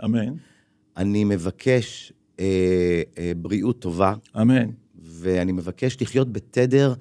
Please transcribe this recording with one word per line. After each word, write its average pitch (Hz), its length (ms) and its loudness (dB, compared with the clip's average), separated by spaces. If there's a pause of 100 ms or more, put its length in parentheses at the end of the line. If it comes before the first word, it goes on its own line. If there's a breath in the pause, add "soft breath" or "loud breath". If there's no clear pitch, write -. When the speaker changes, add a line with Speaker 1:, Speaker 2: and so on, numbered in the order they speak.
Speaker 1:
אמן. 113 280 -2 (640 soft breath)
Speaker 2:
אני 101 280 0
מבקש, 101 880 -2 (280)
אה, 90 40 -4 (760)
אה, 87 180 -4
בריאות 95 440 -2
טובה. 95 340 0 (260)
Speaker 1:
אמן. 120 260 4 (380)
Speaker 2:
ואני 90 480 -2
מבקש 90 480 -4
לחיות 127 320 0
בתדר 131 680 2